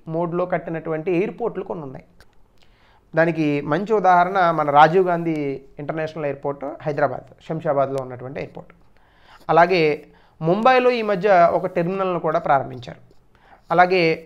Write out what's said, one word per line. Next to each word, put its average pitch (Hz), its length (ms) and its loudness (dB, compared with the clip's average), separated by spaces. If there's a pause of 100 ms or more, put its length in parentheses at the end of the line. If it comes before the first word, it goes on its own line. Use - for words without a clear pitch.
మోడ్లో 170 380 -2
కట్టినటువంటి 165 640 -4
ఎయిర్‌పోర్ట్లు 190 540 -4
కొన్ని 185 200 -10
ఉన్నాయి. 135 200 -16 (1120)
దానికి 156 440 0
మంచి 165 340 -2
ఉదాహరణ 185 440 4 (120)
మన 156 200 0
రాజీవ్ 160 380 6
గాంధీ 170 280 -2 (420)
ఇంటర్నేషనల్ 156 460 -8
ఎయిర్‌పోర్ట్ 143 400 -6 (180)
హైదరాబాద్, 143 460 -2 (200)
శంషాబాద్లో 139 540 -2
ఉన్నటువంటి 127 380 -12
ఎయిర్‌పోర్ట్. - 320 -16 (760)
అలాగే 175 320 4 (600)
ముంబైలో 247 480 4
ఈ 240 120 0
మధ్య 196 500 4
ఒక 175 140 0
టెర్మినల్ను 180 540 -2
కూడా 160 180 -2
ప్రారంభించారు. 131 600 -4 (720)
అలాగే 180 320 4 (220)